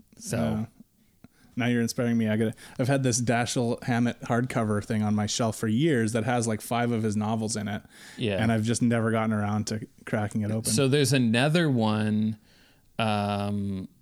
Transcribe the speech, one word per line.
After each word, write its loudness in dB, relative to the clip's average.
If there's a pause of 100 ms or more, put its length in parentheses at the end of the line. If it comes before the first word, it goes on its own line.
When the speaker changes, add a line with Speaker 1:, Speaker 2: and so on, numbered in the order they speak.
(200)
Speaker 1:
So -6
Speaker 2:
Yeah. -2 (880)
Now 0
you're 2
inspiring 0
me. 2
I 2
gotta, 0 (240)
I've 0
had 2
this 2
Dashiell 0
Hammett 0
hardcover 0
thing -2
on 2
my 0
shelf -2
for -4
years 2
that 0
has, 0
like, -2
five -2
of 0
his 0
novels -2
in -6
it. -6 (360)
Speaker 1:
Yeah. 0
Speaker 2:
And 2
I've 2
just 0
never 2
gotten 0
around -2
to -8 (200)
cracking -2
it -2
open. -4
Speaker 1:
So 2
there's 2
another 2
one, 2 (600)
um, -2 (140)